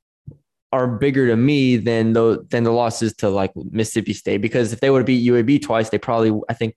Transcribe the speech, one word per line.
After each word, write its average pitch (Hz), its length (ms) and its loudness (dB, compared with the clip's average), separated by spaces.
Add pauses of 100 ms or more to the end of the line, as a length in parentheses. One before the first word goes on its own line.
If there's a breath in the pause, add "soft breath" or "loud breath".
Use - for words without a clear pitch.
(720)
are 127 140 0
bigger 131 400 0
to 113 100 2
me 131 400 2
than 113 360 0
the, 113 360 2
than 120 140 0
the 117 80 2
losses 117 460 -2
to, 104 120 0
like, 98 260 -2
Mississippi 107 580 -4
State, 101 280 -4
because 113 320 -2
if - 80 -8
they 135 80 2
would 135 100 4
have 117 60 0
beat 127 180 0
U 120 140 4
A 117 60 2
B 139 160 2
twice, 113 300 -2
they 107 80 -2
probably, 113 400 0 (120)
I 117 40 -4
think 113 240 -6